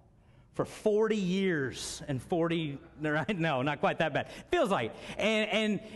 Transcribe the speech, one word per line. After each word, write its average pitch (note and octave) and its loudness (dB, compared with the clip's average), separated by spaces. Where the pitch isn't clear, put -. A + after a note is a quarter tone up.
for C#3+ 0
forty G#3+ 2
years F3+ 0
and C3 -2
forty, E3 0
right? D3+ 0
No, D#3 2
not C#3+ 0
quite F3+ 2
that D#3 0
bad. B2+ -2
Feels D4 4
like B2 0
it. - -14
And, G#3+ 2
and, G#3+ 2